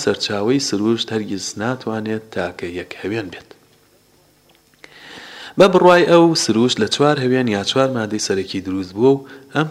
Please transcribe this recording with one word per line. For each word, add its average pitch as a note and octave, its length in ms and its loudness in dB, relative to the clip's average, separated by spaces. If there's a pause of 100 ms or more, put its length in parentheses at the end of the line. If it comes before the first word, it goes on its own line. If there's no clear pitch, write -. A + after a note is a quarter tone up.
سەرچاوەی G#2+ 680 -2
سروشت A2 440 -2
هەرگیز G2+ 320 -6 (160)
ناتوانێت A2 640 -6 (100)
تاکە F#2 340 -6 (120)
یەکهەوێن G2 540 -8
بێت. - 160 -20 (2000)
بە F#3+ 140 8
بڕوای F3 380 6
ئەو E3+ 140 8 (100)
سروشت A#2+ 480 0
لە G2+ 120 0
چوار D3 280 2
هەوێن B2+ 320 2
یا G2+ 80 -2
چوار C3 320 0
مادەی G#2+ 320 -4
سەرەکی F#2+ 400 -4
دروست F#2 280 -6
بووە B2 180 4
و C#3 120 -4 (280)
ئەم D#3 180 -2